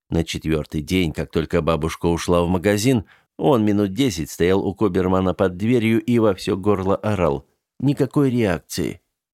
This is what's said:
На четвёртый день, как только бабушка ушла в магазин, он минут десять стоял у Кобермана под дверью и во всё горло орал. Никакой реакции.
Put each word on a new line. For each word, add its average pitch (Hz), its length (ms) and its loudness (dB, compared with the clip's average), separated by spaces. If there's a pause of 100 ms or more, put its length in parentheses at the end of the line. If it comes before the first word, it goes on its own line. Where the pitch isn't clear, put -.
На 82 160 0
четвёртый 78 560 -4
день, 82 320 -2
как 76 180 -8
только 82 300 -2
бабушка 80 460 -2
ушла 87 360 0
в 85 60 0
магазин, 104 560 0 (320)
он 135 280 2
минут 104 280 2
десять 95 380 -2
стоял 92 360 0
у 95 80 -4
Кобермана 92 600 0
под 95 220 0
дверью 113 460 2
и 120 160 2
во 107 160 4
всё 98 220 -4
горло 95 400 0
орал. 85 500 0 (320)
Никакой 139 520 0
реакции. 92 720 -2 (320)